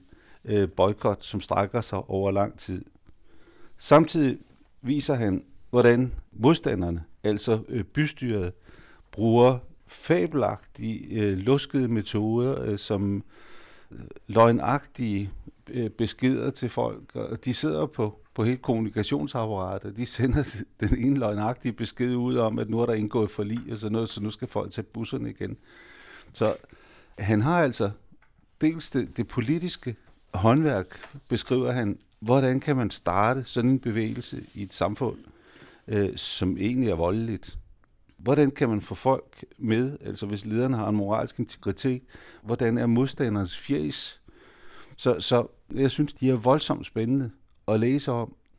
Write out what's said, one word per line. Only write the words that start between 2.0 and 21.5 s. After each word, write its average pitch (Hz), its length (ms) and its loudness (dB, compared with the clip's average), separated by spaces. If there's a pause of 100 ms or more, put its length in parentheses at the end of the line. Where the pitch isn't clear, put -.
over 98 220 0
lang 101 260 0
tid. - 280 -8 (920)
Samtidig 151 600 6 (440)
viser 139 320 0
han, 107 300 0 (260)
hvordan 120 440 6 (180)
modstanderne, 101 720 2 (200)
altså, 107 360 0 (100)
øh, 120 140 -4
bystyret, 113 720 -4 (580)
bruger 120 460 6 (300)
fabelagtige, 113 1300 -2
øh, 98 160 2
luskede 131 500 2
metoder, 113 760 0
øh, 107 160 -2
som, 101 460 -2 (680)
øh, - 80 -16 (280)
løgnagtige, 113 1040 2 (380)
øh, 120 200 -4
beskeder 120 600 0
til 127 200 -6
folk, 113 460 -4
og - 300 -8
de 127 80 0
sidder 156 320 0
på, 110 340 -4 (140)
på 113 100 -2
hele 123 140 2
kommunikationsapparatet. 110 1400 -4
De 120 80 -6
sender 123 380 0 (200)
<laughs> - 160 -20
den 104 180 2
ene 135 220 2
løgnagtige 110 520 -2